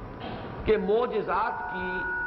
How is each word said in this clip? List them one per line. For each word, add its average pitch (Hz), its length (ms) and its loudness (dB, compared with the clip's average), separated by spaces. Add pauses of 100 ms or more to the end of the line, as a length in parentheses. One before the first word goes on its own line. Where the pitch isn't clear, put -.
(640)
کہ 214 120 6
معجزات 208 800 2 (160)
کی - 180 -2 (360)